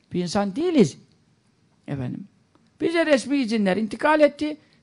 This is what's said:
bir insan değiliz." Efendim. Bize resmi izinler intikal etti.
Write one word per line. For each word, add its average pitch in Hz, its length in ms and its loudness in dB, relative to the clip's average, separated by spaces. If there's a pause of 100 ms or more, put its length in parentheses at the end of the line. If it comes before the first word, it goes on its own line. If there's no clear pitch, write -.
(120)
bir 180 100 -2
insan 196 340 -4
değiliz." 302 420 2 (880)
Efendim. 135 420 -10 (520)
Bize 330 260 0
resmi 269 300 0
izinler 208 400 0
intikal 233 440 0
etti. 302 360 0 (260)